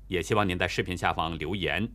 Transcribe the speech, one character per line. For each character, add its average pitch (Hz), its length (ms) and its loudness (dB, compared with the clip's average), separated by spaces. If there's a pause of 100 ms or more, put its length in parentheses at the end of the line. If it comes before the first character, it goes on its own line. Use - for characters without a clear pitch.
也 87 160 0
希 - 120 2
望 104 140 4
您 90 100 0
在 90 100 2
视 - 140 -2
频 90 140 -2
下 87 160 2
方 82 260 -2
留 78 160 -4
言 90 400 0